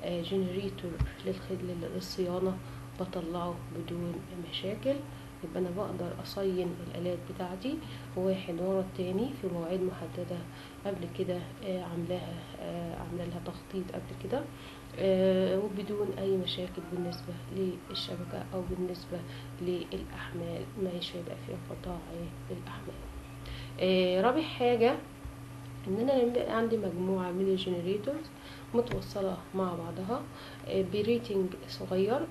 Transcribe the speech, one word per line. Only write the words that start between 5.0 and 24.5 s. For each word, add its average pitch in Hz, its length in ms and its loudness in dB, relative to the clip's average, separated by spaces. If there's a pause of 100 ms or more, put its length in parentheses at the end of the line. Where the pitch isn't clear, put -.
يبقى 175 160 -2
أنا 180 180 2
بقدر 175 360 -2 (100)
أصين 180 520 2 (120)
الآلات 175 300 0 (180)
بتاعتي 190 420 -2 (400)
واحد 185 440 2
ورا 190 180 4
التاني 190 500 0 (120)
في 196 60 0
مواعيد 170 340 0
محددة 175 560 -2 (480)
قبل 180 220 -2 (120)
كده، 180 200 2 (260)
آه، 185 180 0
عاملاها، 175 500 -2 (280)
آه، 170 340 -4
عاملة 175 300 -4
لها 175 200 -4
تخطيط 185 460 -4
قبل - 320 -6
كده، 233 180 0 (580)
آه، 190 600 6
وبدون 202 480 0 (120)
أي 196 180 6
مشاكل 180 440 -2 (100)
بالنسبة 175 420 -2 (220)
للشبكة 185 880 -2 (100)
أو 185 160 0
بالنسبة 180 480 -2 (440)
للأحمال، 175 1000 -2 (220)
مش 175 320 -2
هيبقى 175 200 -6 (120)
في - 60 -6
انقطاع، - 420 -6
آه، 170 580 -6
للأحمال. - 420 -8 (840)
آه، 185 420 6
رابع 254 200 6
حاجة 247 540 6 (920)